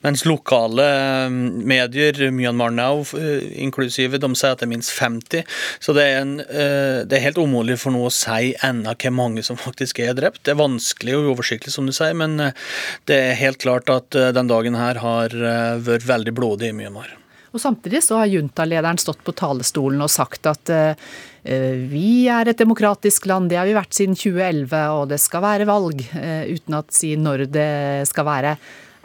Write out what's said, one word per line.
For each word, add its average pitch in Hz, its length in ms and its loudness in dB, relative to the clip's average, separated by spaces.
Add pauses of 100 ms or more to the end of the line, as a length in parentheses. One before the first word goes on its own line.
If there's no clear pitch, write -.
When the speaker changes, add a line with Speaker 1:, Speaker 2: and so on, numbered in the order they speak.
Speaker 1:
mens 143 240 0
lokale, 123 560 2 (400)
eh, 131 80 -2
medier, 127 800 0 (180)
Myanmar 120 460 0
Now, 139 260 0 (140)
eh, 147 240 -2 (240)
inklusive, 131 560 -2
de 135 160 0
sier 135 160 2
at 123 80 -4
det 123 80 -2
er 117 80 -4
minst - 180 -6
femti. 120 480 -2 (380)
Så 147 160 2
det 147 80 6
er 135 160 2
en, 139 200 -4
eh, 139 680 0
det 135 80 4
er 123 60 4
helt 147 160 0
umulig 123 400 2
for 131 160 0
noe 123 160 0
å - 20 -4
si 117 380 0 (160)
ennå 113 260 -2
hvor 127 220 -2
mange 120 320 -2
som 120 100 -6
faktisk 127 440 -6
er 120 120 0
drept. 131 320 -2
Det 143 80 0
er 147 60 0
vanskelig 127 580 0
og 147 140 2
uoversiktlig, 123 420 -4
som 139 140 -2
du 135 100 -2
sier, 160 160 0
men, 156 280 -2
eh, 147 120 0 (540)
det 143 100 4
er 127 220 2
helt 135 200 0
klart 123 300 0
at, 131 260 0
eh, 127 180 4
den 127 140 2
dagen 120 280 2
her 120 240 0
har, 117 320 0
eh, 117 480 -2
vært 117 260 0
veldig 113 300 0
blodig 113 340 0
i 107 80 -6
Myanmar. 104 320 -12 (460)
Speaker 2:
Og 233 60 -6
samtidig 254 420 -2
så 220 160 2
har 220 80 4
junta-lederen 165 720 0
stått - 260 -4
på 170 80 -4
talerstolen 139 680 -2
og 147 80 2
sagt - 360 -2
at, 151 220 -2
eh, 156 260 4 (520)
eh, 131 280 0 (140)
«Vi 214 400 4
er 233 200 2
et 233 100 0
demokratisk 214 680 2
land, 185 220 2
det 175 80 0
har 180 80 0
vi 202 80 2
vært 202 220 -2
siden 190 200 2
tjue 185 280 0
elleve, 151 480 0
og 143 180 0
det 143 120 -2
skal - 200 0
være 208 240 2
valg», 180 400 0 (100)
eh, 160 380 -4
uten 156 220 -6
at 151 180 -4
sier 156 240 0
når 139 340 0
det 143 580 -2
skal - 180 -2
være. 147 320 0 (460)